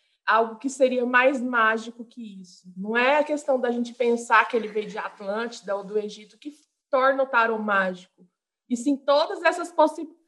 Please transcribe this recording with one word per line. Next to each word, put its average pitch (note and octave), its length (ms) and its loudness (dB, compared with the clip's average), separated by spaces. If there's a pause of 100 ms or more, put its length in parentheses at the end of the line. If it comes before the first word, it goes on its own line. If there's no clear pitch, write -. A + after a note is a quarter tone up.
(260)
algo A3 320 2
que C4+ 120 -6
seria B3 360 2
mais B3+ 360 2
mágico A#3 640 -2
que G3+ 360 -16
isso. - 220 -20 (140)
Não G#3 180 -4
é B3+ 220 4
a D4 60 4
questão D4 360 -2
da A#3+ 120 -2
gente A#3+ 220 -6
pensar A#3 540 2
que - 80 -4
ele G#3+ 120 -2
veio G#3 200 -6
de F#3 100 -12
Atlântida G3+ 800 -8
ou G3+ 80 -6
do G3+ 140 -6
Egito G#3 400 -8
que D4 160 -16 (360)
torna C4+ 340 2
o C4 40 0
tarô A3+ 300 2
mágico. F#3+ 680 -4 (440)
E A#3+ 80 -2
sim C4+ 180 0
todas D#4+ 480 0
essas F4 280 0
possi-, D#4 360 2 (200)